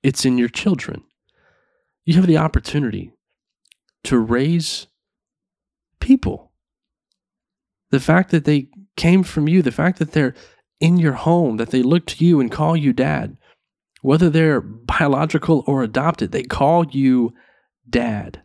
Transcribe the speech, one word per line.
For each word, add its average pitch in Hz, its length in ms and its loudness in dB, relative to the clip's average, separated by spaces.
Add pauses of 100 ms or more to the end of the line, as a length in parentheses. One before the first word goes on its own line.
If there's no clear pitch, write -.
It's 135 220 -2
in 127 120 2
your 120 120 0
children. - 540 -4 (1000)
You 165 120 0
have 185 120 4
the 160 100 4
opportunity 143 760 -2 (920)
to 131 120 2
raise 131 720 -2 (1120)
people. - 520 0 (1400)
The 135 80 2
fact 175 320 2
that 156 140 0
they 147 240 0 (260)
came 180 280 2
from 151 240 -2
you, 175 140 4
the 135 100 0
fact 170 280 -2
that 151 120 -4
they're 135 240 -2 (440)
in 165 180 2
your 156 160 2
home, 160 440 0
that 113 140 -4
they 131 100 0
look 156 260 0
to - 180 -2
you 170 140 4
and 120 120 -2
call 156 240 -2
you 143 180 0
dad, 131 440 -4 (640)
whether 160 280 2
they're 156 320 2
biological 143 1040 -2
or 135 160 0
adopted, 127 480 -4
they - 120 -6
call 165 440 0
you 131 460 0 (560)
dad. 110 560 -6